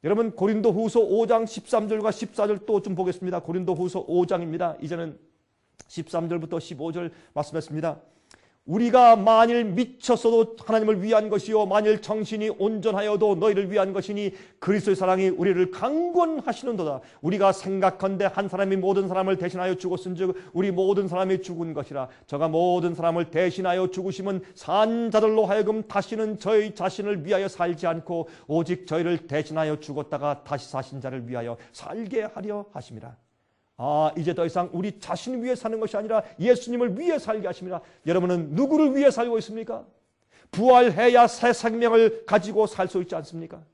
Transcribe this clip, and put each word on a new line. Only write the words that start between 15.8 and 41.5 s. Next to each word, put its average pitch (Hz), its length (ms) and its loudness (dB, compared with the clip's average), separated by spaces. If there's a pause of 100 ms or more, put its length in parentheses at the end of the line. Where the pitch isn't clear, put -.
우리가 190 320 2
생각컨대 190 720 -2
한 190 240 -2
사람이 190 260 0
모든 190 320 0
사람을 185 300 0
대신하여 180 380 -2
죽었은즉 185 760 -4
우리 190 200 0
모든 190 360 2
사람이 185 360 -2
죽은 170 300 -8
것이라. 139 360 -8 (160)
저가 139 240 -2
모든 175 440 2
사람을 165 380 -2
대신하여 180 560 0
죽으심은 190 540 -6 (120)
산 220 580 0
자들로 214 340 4
하여금 214 380 0
다시는 214 540 -4
저희 208 380 0
자신을 185 500 -4
위하여 196 220 0
살지 175 400 -2
않고 165 400 -4 (200)
오직 170 380 -2
저희를 175 420 -2
대신하여 156 520 -2
죽었다가 143 640 -6
다시 - 260 -8
사신 135 300 -8
자를 127 300 -10
위하여 117 260 -8 (160)
살게 208 520 -8
하려 208 500 -10
하심이라." 117 420 -16 (600)
"아, 151 400 0
이제 170 160 -2
더 170 120 -2
이상 175 280 -2
우리 190 260 -6
자신 240 440 -8
위해 254 120 -2
사는 226 240 -6
것이 214 160 -6
아니라 214 280 0 (160)
예수님을 240 600 2
위해 330 200 0
살게 214 280 -4
하심이라." 180 340 -8 (240)
여러분은 175 500 0
누구를 277 400 4
위해 277 160 6
살고 233 260 -2
있습니까? 220 480 -8 (680)
부활해야 240 760 8
새 240 260 0